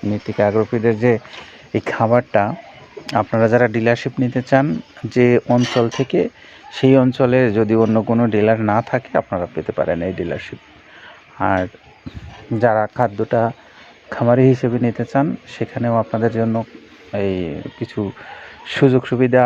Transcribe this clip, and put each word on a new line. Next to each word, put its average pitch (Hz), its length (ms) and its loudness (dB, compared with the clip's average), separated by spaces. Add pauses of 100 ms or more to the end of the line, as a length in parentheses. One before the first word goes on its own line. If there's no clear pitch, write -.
মৃত্তিকা 104 380 -4
অ্যাগ্রো 104 220 2
ফিডের 113 340 -2
যে 113 200 2 (560)
এই 107 120 -2
খাবারটা 117 560 0 (720)
আপনারা 113 360 0
যারা 117 200 4
ডিলারশিপ 120 520 -2
নিতে 123 220 -2
চান 135 240 2 (400)
যে 123 200 2 (220)
অঞ্চল 123 400 2
থেকে, 143 320 -2 (520)
সেই 131 240 4
অঞ্চলে 127 420 2 (140)
যদি 107 240 2
অন্য 110 260 2
কোনো 117 240 0
ডিলার 107 340 2
না 107 220 0
থাকে, - 360 -6
আপনারা 87 280 -4
পেতে - 260 -8
পারেন 85 300 -2
এই 92 100 -4
ডিলারশিপ। 87 480 -8 (800)
আর 95 240 0 (880)
যারা 110 320 2 (100)
খাদ্যটা 113 480 -2 (680)
খামারি 123 420 2
হিসেবে 123 260 -2
নিতে 117 260 -2
চান, 139 220 -2 (200)
সেখানেও 117 500 -4
আপনাদের 113 360 -2
জন্য 113 240 -2 (560)
এই 98 220 -2 (420)
কিছু - 240 -8 (680)
সুযোগ 127 400 2
সুবিধা 127 400 2